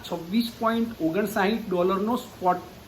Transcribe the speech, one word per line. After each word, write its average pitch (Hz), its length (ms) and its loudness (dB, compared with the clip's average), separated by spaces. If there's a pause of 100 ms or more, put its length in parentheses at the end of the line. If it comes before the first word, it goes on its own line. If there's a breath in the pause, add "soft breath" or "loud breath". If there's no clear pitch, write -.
છવ્વીસ 180 560 -2
પોઇન્ટ 226 420 0
ઓગણસાઠ 196 680 0
ડોલરનો 190 460 2
સ્પોટ, 180 420 0 (300)